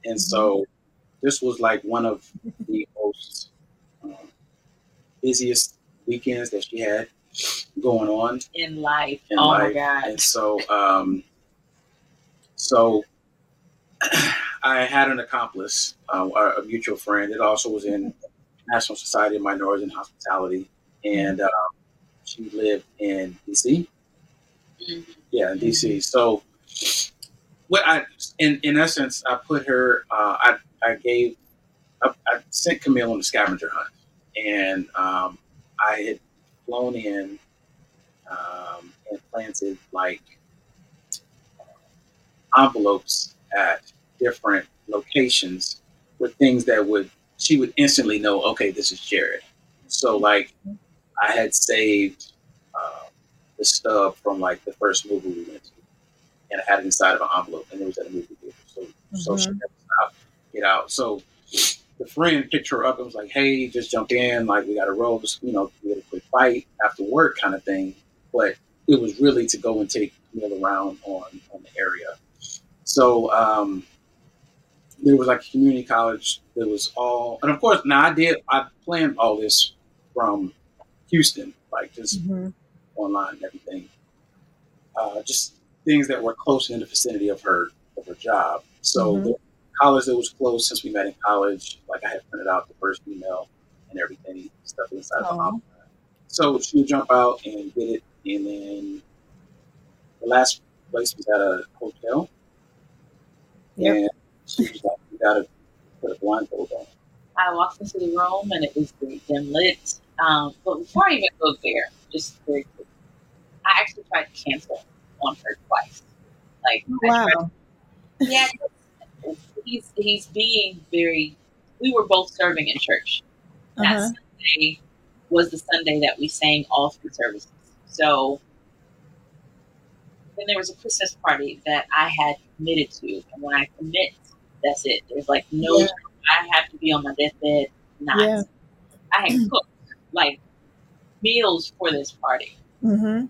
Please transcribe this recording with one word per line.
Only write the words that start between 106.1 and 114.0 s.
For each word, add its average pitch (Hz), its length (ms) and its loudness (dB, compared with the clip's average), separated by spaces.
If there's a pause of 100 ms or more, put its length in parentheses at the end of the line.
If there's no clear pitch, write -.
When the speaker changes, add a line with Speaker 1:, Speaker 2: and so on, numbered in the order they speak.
Speaker 1:
a - 40 -20
blindfold 104 520 -4
on." - 140 -10 (520)
Speaker 3:
I 180 160 2
walked 170 280 -2
into 196 180 -10
the 175 160 -2
room, 190 360 0
and 160 120 0
it 143 120 -4
was 147 260 -2
very 135 260 -10
dim 143 240 -2
lit. 175 440 0 (240)
Um, 151 440 2
but 190 160 -2
before 370 300 4
I 320 40 4
even - 160 0 (100)
go 208 140 2 (100)
there, - 260 -2 (260)
just - 300 -8
very 143 180 -2 (120)
quick. - 120 -20 (800)
I 196 160 6
actually - 300 -6